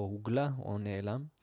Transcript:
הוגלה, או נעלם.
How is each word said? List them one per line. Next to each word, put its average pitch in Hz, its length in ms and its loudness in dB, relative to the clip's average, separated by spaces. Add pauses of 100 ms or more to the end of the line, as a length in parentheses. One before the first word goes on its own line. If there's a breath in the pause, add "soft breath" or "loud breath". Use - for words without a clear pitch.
(120)
הוגלה, 117 480 2
או 104 180 -2
נעלם. 104 480 0 (180)